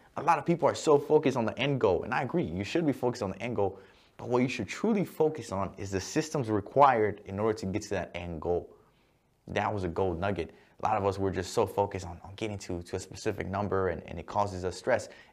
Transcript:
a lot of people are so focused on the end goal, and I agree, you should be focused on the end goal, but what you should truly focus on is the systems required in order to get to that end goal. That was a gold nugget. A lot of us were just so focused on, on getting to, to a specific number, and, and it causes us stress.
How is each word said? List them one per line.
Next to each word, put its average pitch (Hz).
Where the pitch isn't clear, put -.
a -
lot 156
of 139
people 147
are 104
so 143
focused 147
on 120
the 104
end 131
goal, 92
and 95
I 151
agree, 147
you 95
should 165
be 139
focused 123
on 95
the -
end 117
goal, 98
but 110
what 123
you 123
should 110
truly 208
focus 156
on 95
is 95
the 95
systems 151
required 110
in 98
order 110
to -
get 95
to -
that 92
end 87
goal. 87
That 101
was 101
a 92
gold 87
nugget. 92
A -
lot 107
of 101
us 98
were 98
just 90
so 110
focused 98
on, 85
on 95
getting 104
to, 87
to -
a 95
specific 98
number, 95
and, 82
and 87
it -
causes 95
us 92
stress. -